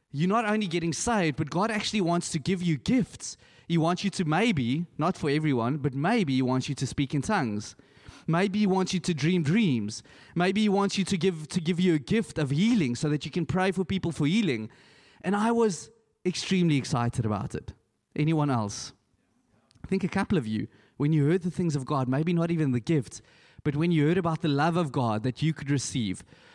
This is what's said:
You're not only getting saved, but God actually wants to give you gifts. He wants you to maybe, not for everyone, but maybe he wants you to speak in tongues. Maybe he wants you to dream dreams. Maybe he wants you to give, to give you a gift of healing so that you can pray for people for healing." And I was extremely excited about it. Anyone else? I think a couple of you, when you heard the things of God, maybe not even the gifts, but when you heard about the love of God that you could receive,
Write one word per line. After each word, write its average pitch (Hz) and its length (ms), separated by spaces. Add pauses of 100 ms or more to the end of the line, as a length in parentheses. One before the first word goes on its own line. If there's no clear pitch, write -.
(120)
You're 151 160
not 220 180
only 208 200
getting 165 280
saved, 190 440
but 156 140
God 196 180
actually 208 320
wants 170 300
to 156 80
give 180 240
you 160 140
gifts. - 600 (300)
He 170 100
wants 170 260
you 202 80
to 180 140
maybe, 151 640 (100)
not 170 180
for 156 140
everyone, 139 480
but 135 160
maybe 160 420
he 131 60
wants 127 280
you 139 60
to 131 120
speak - 260
in 143 80
tongues. 120 540 (500)
Maybe 185 340
he 208 80
wants 190 260
you 180 80
to 180 120
dream 165 300
dreams. 139 600 (320)
Maybe 190 260
he 214 80
wants 196 280
you 190 80
to 196 120
give, 160 320
to 180 120
give 165 180
you 180 140
a 151 60
gift 208 380
of 143 120
healing 160 460
so 151 140
that 151 160
you 151 60
can 170 140
pray 185 260
for 185 140
people 180 260
for 147 140
healing." 147 440 (520)
And 190 140
I 220 160
was 226 380 (360)
extremely 175 520
excited 117 480
about 104 300
it. - 180 (420)
Anyone 151 340
else? 110 440 (920)
I - 40
think 190 160
a 185 60
couple 196 280
of 120 80
you, 107 220 (280)
when 147 160
you 147 140
heard 170 160
the 170 100
things 170 240
of 131 100
God, 131 220
maybe 160 260
not 170 180
even 156 200
the 123 80
gifts, 143 420 (420)
but 147 120
when 170 160
you 151 160
heard 175 100
about 165 240
the 165 60
love 151 300
of 156 140
God 113 320
that 127 180
you 151 120
could 139 180
receive, 120 520 (320)